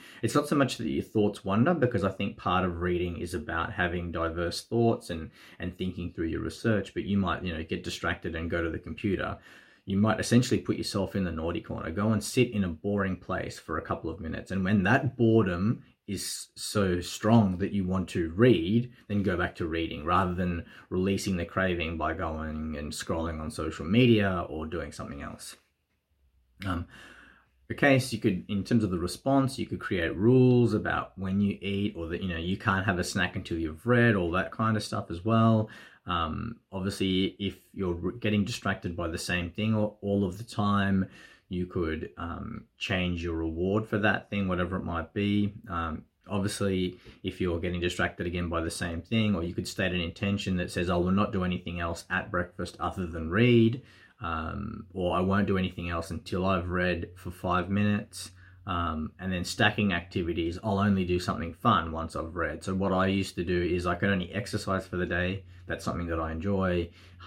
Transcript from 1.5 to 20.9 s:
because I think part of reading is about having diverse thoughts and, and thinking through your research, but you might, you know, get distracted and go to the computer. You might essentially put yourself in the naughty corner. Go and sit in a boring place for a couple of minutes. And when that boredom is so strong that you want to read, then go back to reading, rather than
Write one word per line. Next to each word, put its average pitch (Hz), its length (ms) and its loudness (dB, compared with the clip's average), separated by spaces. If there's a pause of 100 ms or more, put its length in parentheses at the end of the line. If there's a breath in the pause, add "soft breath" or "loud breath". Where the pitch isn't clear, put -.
because 113 300 2
I 95 60 2
think - 260 -6
part 92 280 0
of 85 180 -2
reading 87 360 -2
is 87 160 -6
about 82 380 -4
having 87 400 -2
diverse 82 500 -2
thoughts 117 480 2
and, 82 220 -8 (260 loud breath)
and 90 180 -8
thinking 87 360 -6
through 85 140 -4
your 82 160 -4
research, 98 520 -2
but 87 80 -4
you 98 160 0
might, 85 240 0
you 90 100 -4
know, 80 120 -6
get 87 180 -6
distracted 87 540 -4
and 82 120 -4
go 85 140 0
to 82 80 -2
the 80 80 -6
computer. 85 600 -4 (480 loud breath)
You 98 100 -2
might 107 240 4
essentially 123 400 4
put - 160 -2
yourself - 400 -2
in 95 80 0
the 82 80 -2
naughty 82 280 -4
corner. - 300 -8
Go 101 220 0
and 104 100 2
sit 120 300 2
in 104 100 0
a 92 60 0
boring 95 480 -2
place - 420 -8
for 80 180 -6
a 78 60 -4
couple - 280 -6
of 85 100 -10
minutes. 80 320 -8
And 95 100 0
when 95 220 4
that 127 320 2
boredom 110 640 4 (240 loud breath)
is - 480 -8
so 92 460 0
strong 104 580 4
that 95 140 -2
you 101 120 0
want 90 260 -2
to 82 200 -2
read, 107 640 4 (160 loud breath)
then 104 140 0
go 92 140 2
back 85 200 -2
to 87 100 -4
reading, 78 380 -4
rather 90 300 2
than 87 320 -2 (240 loud breath)